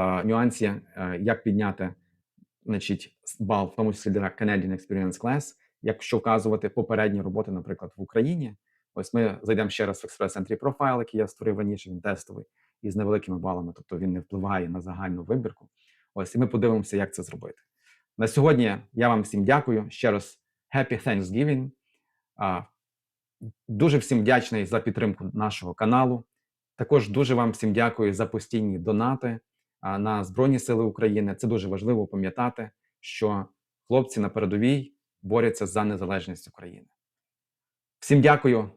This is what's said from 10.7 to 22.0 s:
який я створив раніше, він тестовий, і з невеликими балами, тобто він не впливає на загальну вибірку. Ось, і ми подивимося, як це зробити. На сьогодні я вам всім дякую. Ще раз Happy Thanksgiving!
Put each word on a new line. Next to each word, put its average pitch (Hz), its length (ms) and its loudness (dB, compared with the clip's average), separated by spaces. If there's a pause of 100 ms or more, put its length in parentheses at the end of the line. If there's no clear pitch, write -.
який 113 180 -6
я 107 100 0
створив 107 300 -2
раніше, 104 320 -4
він 90 120 -10
тестовий, - 440 -6 (360)
і 104 100 -6
з 90 40 -6
невеликими 101 440 0
балами, 90 360 -4
тобто - 220 -12
він 92 160 -2
не 90 60 -4
впливає 95 500 -4
на 90 120 -6
загальну 90 420 -8
вибірку. 110 460 -4 (440)
Ось, 98 220 -6
і - 20 2
ми 123 100 4
подивимося, 110 500 2
як 98 160 -2
це 92 100 -10
зробити. - 340 -14 (600)
На 113 100 2
сьогодні 123 500 4 (160)
я 117 160 4
вам 110 120 4
всім 101 240 0
дякую. 120 440 2
Ще - 220 0
раз 101 280 -4 (360)
Happy 135 320 -2
Thanksgiving! 127 640 0 (640)